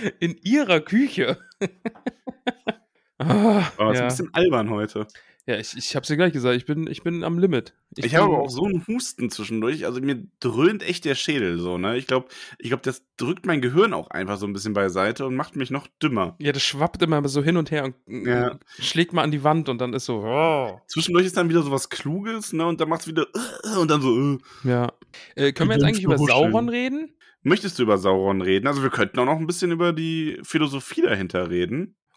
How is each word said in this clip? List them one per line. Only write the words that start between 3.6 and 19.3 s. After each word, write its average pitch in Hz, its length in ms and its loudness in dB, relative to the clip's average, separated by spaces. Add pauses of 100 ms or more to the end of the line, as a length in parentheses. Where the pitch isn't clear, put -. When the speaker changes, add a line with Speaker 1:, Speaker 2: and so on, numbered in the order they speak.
Speaker 2:
Aber 107 140 4
es 127 40 2
ist 127 40 2
Speaker 1:
ja. - 20 0
Speaker 2:
ein 123 60 0
bisschen 131 260 -4
albern 143 340 2
heute. 107 380 -2 (400)
Speaker 1:
Ja, 117 100 -2
ich, 110 180 -10
ich - 220 -8
hab's 131 120 -4
dir 151 100 0
gleich 170 160 4
gesagt, 123 200 2
ich 123 120 -2
bin, 151 200 -2
ich - 160 -8
bin 170 220 -4
am 170 140 -2
Limit. 175 340 2 (240)
Ich 113 80 -4
Speaker 2:
Ich 117 100 0
habe 190 120 6
Speaker 1:
bin 165 80 2
Speaker 2:
aber 131 80 2
auch 131 80 -4
so 131 160 -2
einen 180 200 -2
Husten 220 440 -6
zwischendurch, 110 560 -4
also 123 160 -4
mir 135 200 -2 (160)
dröhnt 143 440 2
echt 170 240 -4
der 139 80 0
Schädel 107 440 -2
so, 90 200 -4
ne? 101 180 -2
Ich 135 100 -6
glaub, 131 240 0 (280)
ich - 100 -12
glaub, 123 140 -4
das - 240 -6 (100)
drückt 170 300 -4
mein 160 160 0
Gehirn 165 320 2
auch - 160 -8
einfach 95 260 -4
so 101 100 -6
ein 101 60 -4
bisschen 101 220 -6
beiseite 98 500 0
und 127 100 -4
macht 143 220 -6
mich 131 140 -6
noch 139 160 -6 (160)
dümmer. 110 380 0
Speaker 1:
Ja, 147 120 0
das 135 100 -4
schwappt 147 380 -2
immer 156 260 2
so 139 160 0
hin 165 140 2
und 156 140 0
her 151 140 -2
und 131 100 -8 (320)
Speaker 2:
Ja. 123 320 2 (200)
Speaker 1:
schlägt 170 360 0
mal 165 80 2
an 151 80 2